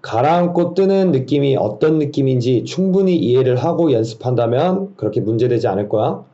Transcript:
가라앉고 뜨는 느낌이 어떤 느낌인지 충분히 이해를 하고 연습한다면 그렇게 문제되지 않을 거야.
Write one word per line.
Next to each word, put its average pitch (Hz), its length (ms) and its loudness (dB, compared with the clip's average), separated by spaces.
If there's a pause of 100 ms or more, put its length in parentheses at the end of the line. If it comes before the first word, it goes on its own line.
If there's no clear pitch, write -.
가라앉고 175 720 0
뜨는 190 360 2
느낌이 139 460 0
어떤 156 420 0
느낌인지 131 640 0
충분히 185 520 0
이해를 123 420 2
하고 156 340 0
연습한다면 127 1040 -2
그렇게 107 240 -4
문제되지 117 460 0
않을 101 220 -2
거야. 139 440 -2